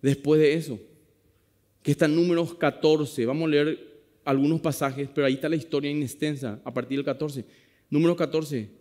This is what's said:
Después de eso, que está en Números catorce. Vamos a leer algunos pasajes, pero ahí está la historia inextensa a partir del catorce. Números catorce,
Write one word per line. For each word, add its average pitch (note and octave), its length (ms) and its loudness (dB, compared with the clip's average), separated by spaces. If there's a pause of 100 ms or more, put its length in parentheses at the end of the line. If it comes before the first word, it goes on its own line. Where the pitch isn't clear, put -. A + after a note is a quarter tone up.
Después C#3 380 4
de D3+ 140 6
eso, D3 260 -6 (1040)
que C#3+ 80 2
está D#3+ 140 2
en D3+ 100 2
Números E3+ 380 0
catorce. D3+ 720 2
Vamos D3+ 200 -2
a D#3+ 40 0
leer D3 520 -2 (220)
algunos C#3+ 360 2
pasajes, C#3 540 -4
pero D3 100 2
ahí C3+ 100 4
está C3+ 140 -4
la D#3+ 60 0
historia C#3+ 340 -4
inextensa C#3 760 -4
a B2 100 -10
partir B2+ 240 -4
del C#3 60 -4
catorce. C#3 400 -6 (460)
Números E3 260 4
catorce, D3 520 -4 (120)